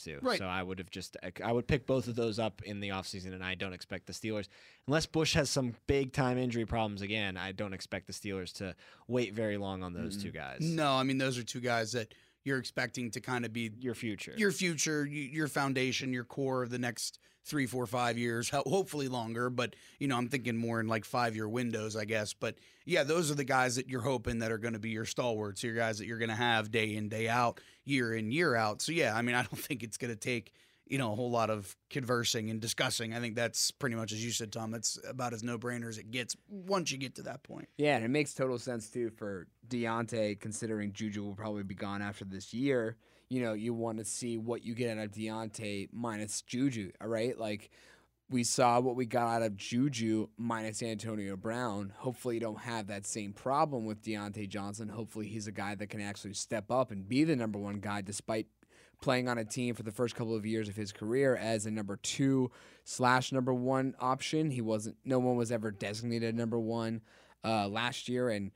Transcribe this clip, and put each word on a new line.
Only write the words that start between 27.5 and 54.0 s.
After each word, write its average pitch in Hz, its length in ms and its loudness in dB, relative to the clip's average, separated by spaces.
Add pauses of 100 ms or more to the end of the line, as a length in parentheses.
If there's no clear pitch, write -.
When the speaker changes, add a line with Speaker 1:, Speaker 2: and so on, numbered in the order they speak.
Speaker 2:
year 123 320 2
in, 110 160 0
year 151 240 4
out. 107 260 2
So, - 100 -2
yeah, 139 240 4
I 113 60 2
mean, 120 140 2
<laughs> - 0 -
I 123 80 4
don't - 160 -6
think 123 240 -4
it's 110 140 -8
gonna 120 180 -4
take, 117 380 -4 (340)
you 135 100 0
know, 120 140 2
a 107 40 0
whole 123 140 0
lot 113 220 4
of 104 240 -2 (160)
conversing 117 580 0
and 110 100 -2
discussing. 113 540 0
I 120 60 -4
think 117 160 -4
that's 117 340 2
pretty 127 260 0
much, 113 160 -2
as 110 140 -2
you 117 60 -2
said, 107 200 -2
Tom, 113 200 -4
that's 113 260 -2 (100)
about 127 260 -2
as 110 100 -6
no-brainer 120 440 -4
as 110 120 -8
it 98 100 -14
gets 120 260 -4 (140)
once 185 420 -2
you 135 60 -4
get 131 180 -6
to - 80 -12
that - 200 -10
point. - 340 -14
Speaker 3:
Yeah, 147 180 6
and 113 80 2
it 113 60 2
makes 143 240 2
total 131 240 0
sense, 117 320 -4
too, 117 220 -2
for 98 340 -8 (220)
Deontay, 113 720 0
considering 107 540 -2
Juju 104 300 -2
will 101 120 -4
probably 107 280 -4
be 98 120 -6
gone 101 260 -4
after 101 240 -6
this 95 300 -8
year. 120 420 2 (300)
You 127 140 -2
know, 113 120 0
you 110 200 -2
wanna 113 320 -4
see 117 320 -4
what 113 260 -4
you 117 120 -6
get 117 200 -2
out 107 80 -4
of 107 80 -6
Deontay 107 800 -4
minus 107 520 -4
Juju, 120 480 0 (100)
all 104 60 -6
right? 113 280 2
Like, 107 360 -4 (580)
we 123 140 4
saw 120 360 8
what 127 160 4
we 123 120 0
got 120 200 4 (100)
out 113 40 4
of 107 160 2
Juju 113 680 2 (100)
minus 113 460 -2
Antonio 107 520 -4
Brown. 104 640 -2
Hopefully 123 380 -4
you 113 60 -2
don't 107 180 -4
have 113 280 -4
that 101 200 -6
same 101 260 -6
problem 139 520 2
with 107 180 -6